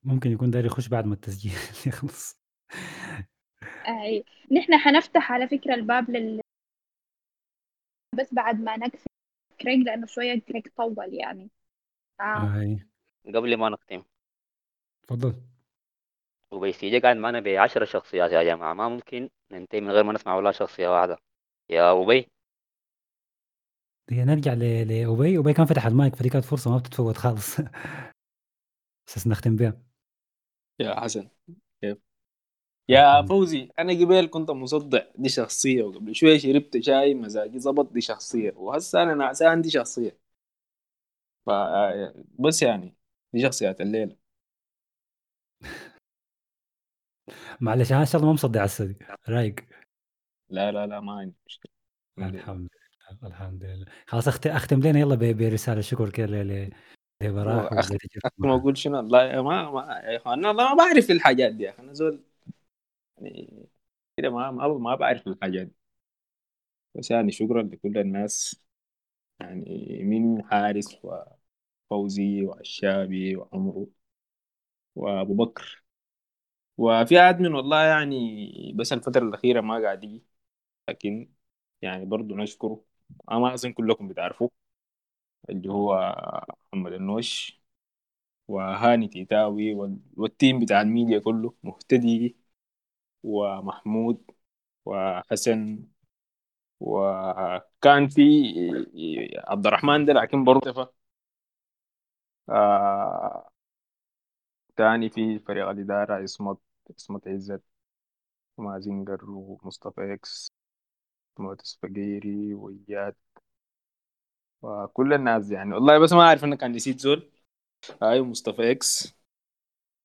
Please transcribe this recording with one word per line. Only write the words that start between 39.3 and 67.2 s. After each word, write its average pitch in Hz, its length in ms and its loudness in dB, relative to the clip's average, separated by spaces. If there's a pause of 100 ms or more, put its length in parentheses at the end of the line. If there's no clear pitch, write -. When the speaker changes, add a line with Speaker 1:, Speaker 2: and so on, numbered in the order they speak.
Speaker 4:
دي 160 80 -2
شخصية. 120 480 -4 (1300)
ف-، - 40 -4 (880)
بس 156 240 2
يعني، 98 320 -2 (380)
دي 120 80 0
شخصيات 104 400 -2
الليلة. 104 340 -4 (1400)
Speaker 1:
<laughs> - 420 -20 (1600)
معلش، 120 300 2
أنا 139 100 6
إن 151 40 4
شاء - 160 -2
الله 156 60 4
ما 156 60 6
مصدع 113 300 0
هسه 101 220 -2
دي. 98 120 -10 (320)
رايق. 117 260 -2 (920)
Speaker 4:
لا، 98 220 -2
لا، 104 160 -6
لا، 104 120 -10
ما 101 200 -12
عندي 95 160 -14 (120)
مشكلة. - 240 -20 (460)
Speaker 1:
الحمد 92 520 -10 (540)
لله، 104 60 -16
الحمد 92 340 -14
لله. 92 220 -14 (220)
خلاص، 117 200 0
أخت-، 139 200 -2
أختم 135 320 2
لنا 147 200 6
يلا 139 160 4
ب-، 117 220 2
برسالة 110 440 0
شكر 110 280 -2
كده 110 180 -4
ل-، 101 200 -4
ل-، 98 220 -6 (540)
لبراح 104 500 -2
Speaker 4:
أخ-، 107 180 0
Speaker 1:
وبتجربة - 340 -8
Speaker 4:
أختم - 220 -4
Speaker 1:
معاه. 131 100 4
Speaker 4:
أقول 135 200 2
شنو؟ 143 240 -4
لا، 127 400 6
ما، 156 300 -2
ما، 135 320 -8
يا 113 140 -6
إخوان، 123 280 -4
أنا 214 80 2
ما 247 200 2
بعرف 330 320 8
في 185 80 4
الحاجات 127 400 4
دي 110 100 -8
يا 95 60 -6
أخي. 120 140 -18
أنا 139 100 -20
زول، 151 300 -4 (920)
يعني، - 500 -18 (500)
كده 143 120 -2
ما، 127 220 -6
ما، 131 160 -4
ما 127 280 -2
بعرف 127 280 0
في - 40 -12
الحاجات 92 400 -6
دي. - 60 -20 (1200)
بس - 160 -8
يعني 110 200 2